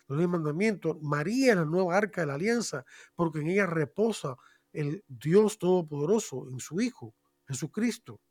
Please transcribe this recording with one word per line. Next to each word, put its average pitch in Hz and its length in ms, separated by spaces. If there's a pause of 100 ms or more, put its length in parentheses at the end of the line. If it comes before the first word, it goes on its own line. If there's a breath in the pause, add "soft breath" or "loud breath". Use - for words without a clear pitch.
los 139 100
diez 180 120
mandamientos. 165 720
María 165 500
es 202 60
la 165 80
nueva 175 320
arca 202 240
de 156 60
la 139 80
alianza, 196 480 (320 loud breath)
porque 160 240
en 151 100
ella 196 180
reposa 165 680 (380 soft breath)
el 156 340
Dios 170 520
Todopoderoso 170 920
en 127 100
su 165 220
Hijo, 220 340 (320)
Jesucristo. 147 840